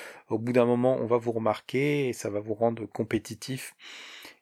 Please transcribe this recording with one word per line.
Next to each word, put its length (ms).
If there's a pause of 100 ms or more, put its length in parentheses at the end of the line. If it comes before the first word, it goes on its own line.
(300)
au 100
bout 120
d'un 140
moment, 300
on 100
va 120
vous 140
remarquer 760
et 40
ça 160
va 100
vous 160
rendre 320
compétitif. 880 (680)